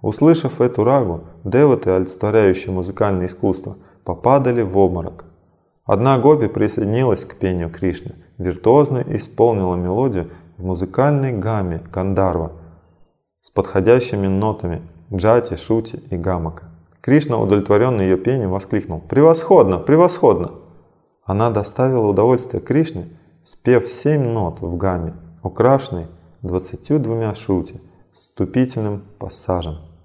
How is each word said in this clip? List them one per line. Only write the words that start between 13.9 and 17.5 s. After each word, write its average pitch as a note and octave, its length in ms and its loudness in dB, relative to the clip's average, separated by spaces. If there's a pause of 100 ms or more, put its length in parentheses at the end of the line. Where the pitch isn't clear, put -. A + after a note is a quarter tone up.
нотами F#2+ 540 -2 (320)
джати, G#2+ 420 2
шрути A2+ 420 -4 (120)
и F#2 80 -6
"Гамака". E2+ 480 -6 (360)
Кришна, C#3+ 360 2
удовлетворенный G#2 680 2